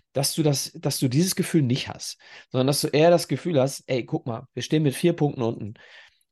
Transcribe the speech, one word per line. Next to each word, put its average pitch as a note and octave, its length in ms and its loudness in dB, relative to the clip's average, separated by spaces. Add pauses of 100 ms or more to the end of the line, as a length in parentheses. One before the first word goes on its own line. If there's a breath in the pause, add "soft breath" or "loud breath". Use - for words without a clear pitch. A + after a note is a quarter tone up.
(120)
dass C#3 220 -2
du E3 80 0
das, C#3+ 320 0
dass D3 240 -4
du C3+ 100 0
dieses E3 260 2
Gefühl E3+ 280 2
nicht B2+ 260 0
hast, - 300 -12 (320 loud breath)
sondern B2+ 160 0
dass C#3+ 160 0
du D3+ 60 -4
eher D#3+ 220 4
das E3+ 160 4
Gefühl C#3 320 -2
hast, C3+ 280 0
ey, C3 180 -2
guck - 220 -6
mal, A#2+ 260 -8
wir B2 100 -8
stehen D#3 200 0
mit C#3 120 2
vier E3+ 200 2
Punkten C#3+ 280 0
unten. A2+ 320 -4 (580 loud breath)